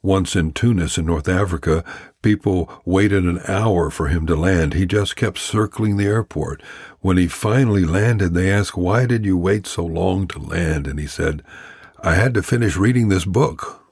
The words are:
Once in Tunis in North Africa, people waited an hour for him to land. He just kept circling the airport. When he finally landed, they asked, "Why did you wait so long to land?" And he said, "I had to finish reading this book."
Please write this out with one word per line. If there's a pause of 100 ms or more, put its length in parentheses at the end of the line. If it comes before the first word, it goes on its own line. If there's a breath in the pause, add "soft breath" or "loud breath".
Once
in
Tunis
in
North
Africa, (380 loud breath)
people (140 loud breath)
waited
an
hour
for
him
to
land.
He
just
kept
circling
the
airport. (400 loud breath)
When
he
finally
landed,
they
asked,
"Why
did
you
wait
so
long
to
land?"
And
he
said, (580 loud breath)
"I
had
to
finish
reading
this
book." (100)